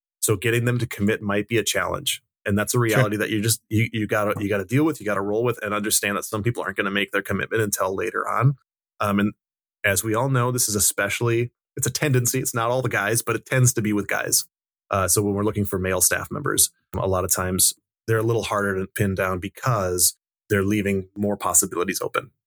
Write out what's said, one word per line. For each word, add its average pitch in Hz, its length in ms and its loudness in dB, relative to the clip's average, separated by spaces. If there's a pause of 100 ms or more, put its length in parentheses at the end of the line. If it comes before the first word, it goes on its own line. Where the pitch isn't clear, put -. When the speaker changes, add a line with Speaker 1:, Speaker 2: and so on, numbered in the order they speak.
(220)
Speaker 1:
So 110 140 2
getting 117 280 0
them 123 140 0
to 113 80 -2
commit 104 340 0
might 104 280 -2
be 113 100 0
a 104 60 2
challenge. 92 580 -2 (240)
And 101 100 2
that's 104 160 0
a 127 40 0
Speaker 2:
Sure. 123 60 4
Speaker 1:
reality 107 340 2
that 104 120 -2
you 104 140 -2
just, 113 260 0
you, 110 240 2
you 110 140 -2
gotta, 107 360 0
you 101 60 -2
gotta 98 160 -2
deal 127 200 2
with, 160 160 0
you 101 40 -14
gotta 101 160 0
roll 104 240 0
with, 120 180 0
and 104 120 -2
understand 104 420 0
that - 80 -2
some 107 180 -4
people 90 200 -2
aren't 92 160 -6
gonna 101 120 -2
make 101 200 0
their 98 120 0
commitment 101 400 -2
until 98 320 0
later 98 320 -4
on. 113 280 2 (460)
Um, 101 200 2
and 104 120 2 (520)
as 98 180 2
we 110 120 0
all 131 160 0
know, 123 200 2
this 120 180 0
is 104 80 -2
especially, 117 760 0 (240)
it's 135 100 -4
a 131 40 0
tendency. 127 480 2
It's - 160 -4
not 117 160 0
all 127 100 0
the 123 80 -2
guys, 110 320 0
but 113 160 -2
it 107 80 -8
tends 127 300 4
to 113 80 0
be 104 100 0
with 101 160 0
guys. - 380 -2 (440)
Uh, 98 180 2
so - 120 4
when 101 140 0
we're 101 80 0
looking 104 240 0
for 95 120 -4
male 92 220 -2
staff 92 300 0
members, 98 400 0 (260)
a 90 100 -2
lot 92 180 0
of 92 60 -6
times 92 440 0 (320)
they're 113 100 2
a 110 60 0
little 113 220 0
harder 101 360 -2
to 98 60 -4
pin 98 280 -2
down 92 260 -2
because 95 760 0 (320)
they're 101 160 2
leaving 98 520 0
more 104 200 -2
possibilities 92 640 0
open - 300 -4 (160)